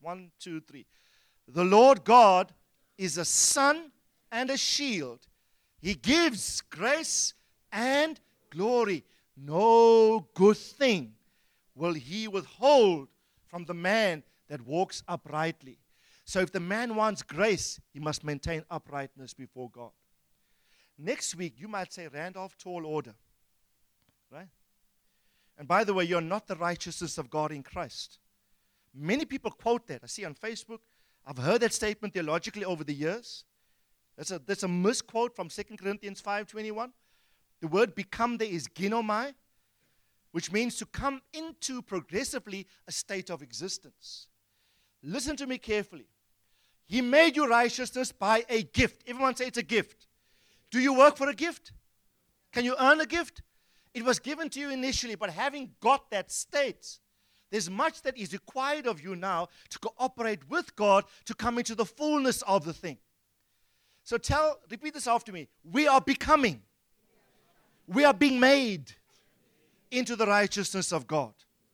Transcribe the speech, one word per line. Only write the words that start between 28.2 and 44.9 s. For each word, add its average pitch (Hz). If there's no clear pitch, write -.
Many 185
people 262
quote 233
that. 135
I 120
see 208
on 151
Facebook. 226
I've 131
heard 175
that 226
statement 214
theologically 170
over 175
the 147
years. 160
That's 156
a, 165
that's 190
a 190
misquote 220
from 170
Second 214
Corinthians 196
five 202
twenty-one. 214
The 165
word 196
become 233
there 220
is 170
ginomai, 220
which 165
means 226
to 220
come 269
into 311
progressively 196
a 165
state -
of 165
existence. 143